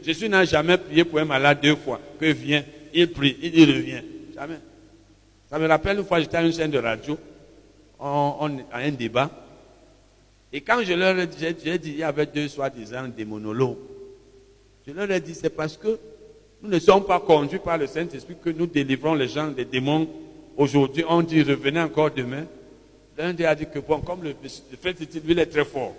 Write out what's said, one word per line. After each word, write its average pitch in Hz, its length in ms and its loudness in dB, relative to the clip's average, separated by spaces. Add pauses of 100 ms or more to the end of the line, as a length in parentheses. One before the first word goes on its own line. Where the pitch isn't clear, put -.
Jésus 165 240 -4
n'a 190 160 4
jamais 165 340 2
prié 165 260 2
pour 160 140 -2
un 156 60 2
malade 143 380 4
deux 147 140 6
fois. 123 240 -6 (180)
Que 160 80 0
vient, 143 380 0 (300)
il 170 160 4
prie, 139 320 -2
il 170 100 -6
dit, « 160 140 10
Reviens. » 131 360 0 (320)
Jamais. 151 240 -12 (920)
Ça 147 100 -6
me 160 80 0
rappelle 160 320 2
une 196 60 -4
fois, 175 160 2
j'étais 160 180 -2
à 165 40 2
une 165 100 4
chaîne 160 180 -2
de 143 80 0
radio, 117 400 -4 (800)
on, 143 400 -2
on, 147 180 -4 (140)
à 120 60 -8
un 139 120 -2
débat. 127 400 -2 (1200)
Et 139 120 -8
quand 233 200 2
je 185 120 0
leur 185 240 4
ai 180 80 0
dit, 151 120 -12
j'ai, 160 240 -2
j'ai 170 160 -2
dit, 156 120 -8
il 143 80 -8
y 160 40 -4
avait 151 220 0
deux 147 240 -4
soi-disant 131 560 -8 (100)
démonologues. 110 600 -2 (1120)
Je 143 60 -14
leur 196 180 -6
ai 185 100 0
dit, « 165 200 -12
C'est 160 100 -2
parce 156 260 -6
que 214 220 -2 (640)
nous 214 80 -8
ne 175 80 2
sommes 196 260 6
pas 180 160 2
conduits 156 380 2
par 170 180 -2
le 147 100 -2
Saint-Esprit 165 560 -8
que 170 80 -2
nous 160 160 -2
délivrons 139 480 0
les 131 140 0
gens 151 200 -4
des 123 180 -6
démons 143 420 0 (480)
aujourd'hui. » 139 520 2
On 170 120 4
dit, « 160 220 4
Revenez 139 380 2
encore 151 300 2
demain. » 131 360 -6 (720)
L'un 175 160 -4
d'eux 165 100 -2
a 156 100 4
dit 151 120 -6
que, 151 120 -10
bon, 143 220 0
comme 175 240 -8
le, 151 60 -6
le 131 500 -16
frère 180 140 -4
Titi, 156 260 -10
lui, 156 140 2
il 170 40 2
est 156 80 4
très 147 200 0
fort. 117 320 -6